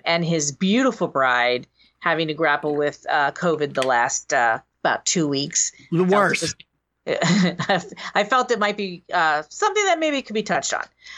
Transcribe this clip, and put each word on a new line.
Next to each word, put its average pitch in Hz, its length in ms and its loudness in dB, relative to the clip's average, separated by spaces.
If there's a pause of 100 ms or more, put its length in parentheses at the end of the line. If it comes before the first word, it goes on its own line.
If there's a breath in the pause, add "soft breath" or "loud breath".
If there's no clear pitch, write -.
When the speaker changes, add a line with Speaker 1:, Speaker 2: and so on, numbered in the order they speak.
Speaker 1:
and 170 180 2
his 156 300 0
beautiful 220 560 2
bride 123 580 2 (320 soft breath)
having 160 300 0
to 151 40 -4
grapple 147 440 0
with, 147 320 -2
uh, 147 220 2
covid 147 420 -2
the 131 120 0
last, 123 480 0
uh, 117 260 2 (220)
about - 240 0
two 160 220 0
weeks. 143 460 -2 (180 soft breath)
Speaker 2:
The 170 140 0
Speaker 1:
I - 20 2
felt 180 40 4
it 202 40 4
Speaker 2:
worst. 185 260 2
Speaker 1:
was 160 140 -6 (500)
<laughs> - 120 -2 (1000 loud breath)
I 202 80 2
felt 247 280 0
it 214 80 -2
might 208 180 0
be, 185 260 -8 (100)
uh, 156 360 2
something 415 360 0
that 339 140 2
maybe 294 220 0
could - 120 -12
be 214 100 0
touched - 300 -2
on. - 100 -4 (340 loud breath)